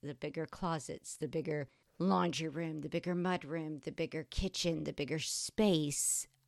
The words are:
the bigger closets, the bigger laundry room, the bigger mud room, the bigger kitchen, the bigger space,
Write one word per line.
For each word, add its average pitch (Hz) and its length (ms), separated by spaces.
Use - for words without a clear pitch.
the 143 120
bigger 151 320
closets, - 720
the 160 100
bigger 147 400
laundry 175 480
room, 156 340
the 151 80
bigger 175 240
mud 175 300
room, 156 400
the 156 80
bigger 156 320
kitchen, 165 600
the 143 80
bigger 147 260
space, - 1080